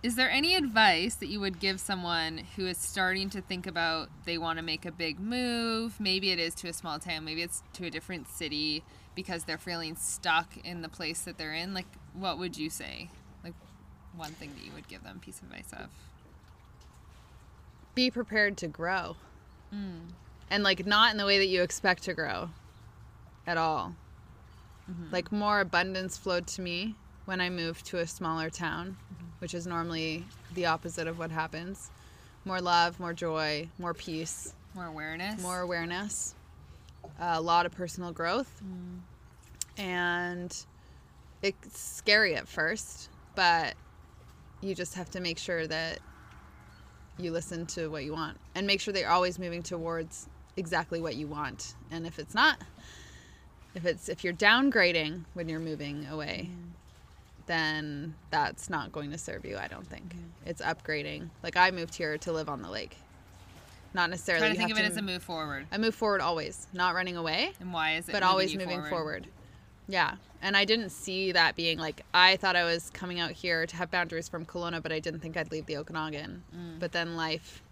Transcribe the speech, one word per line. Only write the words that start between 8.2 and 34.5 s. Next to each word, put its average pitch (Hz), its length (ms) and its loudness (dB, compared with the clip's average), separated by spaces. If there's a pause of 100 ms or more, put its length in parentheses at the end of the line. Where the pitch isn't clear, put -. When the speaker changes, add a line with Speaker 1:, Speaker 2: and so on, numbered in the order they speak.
Speaker 1:
city 151 540 -2 (320)
because 180 300 -4
they're 160 140 -4
feeling 170 360 -6
stuck - 680 0
in 175 180 -8
the 160 60 -8
place 165 320 -6
that 175 180 -10
they're 156 160 -6
in. 180 180 -4
Like, 185 140 -6 (280)
what 185 220 -2
would 175 220 -4
you 156 100 -2
say? 69 420 -10 (340)
Like, 170 100 -12 (600)
one 156 160 -10
thing 151 240 -14
that - 80 -14
you - 80 -14
would 147 160 -16
give 90 160 -16
them, 95 160 -12
piece - 180 -16
of - 60 -18
advice - 280 -14
of? - 160 -12 (2000)
Speaker 2:
Be 254 160 4
prepared 214 480 2
to 175 100 -4
grow. 175 480 -4 (560)
Speaker 1:
Mm. 190 280 -8 (500)
Speaker 2:
And, 202 140 4
like, 185 220 4
not 214 260 8
in 208 60 -2
the 202 80 2
way 202 120 8
that 196 80 6
you 185 160 4
expect 180 420 2
to 185 100 -2
grow 147 360 -2 (960)
at 170 100 0
all. 156 380 2 (960)
Speaker 1:
Mm-hmm. 170 220 -8
Speaker 2:
Like, 180 180 0
more 208 300 4
abundance 185 560 2
flowed 175 320 0
to - 140 -8
me 180 340 -4 (280)
when 185 160 -2
I 180 100 2
moved 165 360 -4
to 180 120 -2
a 170 80 0
smaller 160 440 -2
town, 175 460 -4 (160)
Speaker 1:
Mm-hmm. 170 120 -12 (160)
Speaker 2:
which 180 140 -8
is 170 120 -4
normally 165 580 -2 (300)
the 175 120 2
opposite 165 420 0
of 165 100 -4
what 160 120 -4
happens. 160 600 -4 (540)
More 185 160 -2
love, 175 400 6
more 170 120 -4
joy, 156 560 0 (100)
more 175 160 -2
peace. - 600 -6 (200)